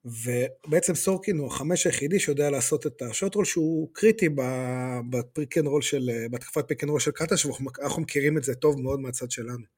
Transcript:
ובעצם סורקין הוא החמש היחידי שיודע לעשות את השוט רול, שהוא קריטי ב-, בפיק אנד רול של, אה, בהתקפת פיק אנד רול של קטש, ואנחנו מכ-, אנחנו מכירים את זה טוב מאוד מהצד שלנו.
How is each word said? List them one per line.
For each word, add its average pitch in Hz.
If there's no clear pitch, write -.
ובעצם 123
סורקין 190
הוא 139
החמש 156
היחידי 143
שיודע 147
לעשות 139
את -
השוט 127
רול, 208
שהוא 160
קריטי 220
ב-, 127
בפיק 131
אנד 147
רול 143
של, 127
אה, 117
בהתקפת 123
פיק 131
אנד 143
רול 147
של 151
קטש, 160
ואנחנו 135
מכ-, 127
אנחנו 165
מכירים 147
את 127
זה 127
טוב 143
מאוד 135
מהצד 127
שלנו. 120